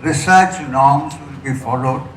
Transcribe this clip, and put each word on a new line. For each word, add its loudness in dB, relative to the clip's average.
research 2
norms 2
will -16
be -4
followed -4